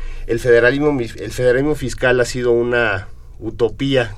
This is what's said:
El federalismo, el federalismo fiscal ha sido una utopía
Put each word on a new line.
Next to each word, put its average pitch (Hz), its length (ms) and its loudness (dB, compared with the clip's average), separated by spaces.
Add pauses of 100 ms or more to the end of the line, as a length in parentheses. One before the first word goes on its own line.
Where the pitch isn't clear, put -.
(280)
El 113 140 -2
federalismo, 131 580 4
el 110 320 -8
federalismo 127 440 2
fiscal 127 440 0
ha 123 60 4
sido 123 260 -2
una 120 560 0 (320)
utopía 113 800 -2